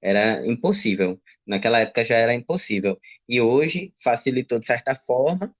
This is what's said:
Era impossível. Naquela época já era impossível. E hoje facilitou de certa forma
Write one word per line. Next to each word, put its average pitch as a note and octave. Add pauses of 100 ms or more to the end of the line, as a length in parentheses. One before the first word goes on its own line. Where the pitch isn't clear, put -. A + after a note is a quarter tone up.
Era G2+
impossível. G#2 (260)
Naquela G#2+
época A2+
já A#2
era A2+
impossível. G#2+ (300)
E A#2+
hoje D#3
facilitou B2+
de A2
certa B2+
forma D#3